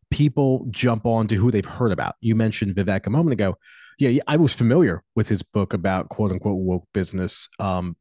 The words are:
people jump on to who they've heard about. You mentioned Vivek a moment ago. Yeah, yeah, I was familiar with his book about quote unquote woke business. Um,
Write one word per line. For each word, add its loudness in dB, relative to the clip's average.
people 2
jump 0
on 2
to 0
who 4
they've 0
heard -2
about. -4
You 0
mentioned 0
Vivek -2
a -2
moment 2
ago. 0
Yeah, 4
yeah, 2
I 2
was 4
familiar 2
with 0
his -2
book -2
about -2
quote -2
unquote -2
woke -2
business. -4
Um, -4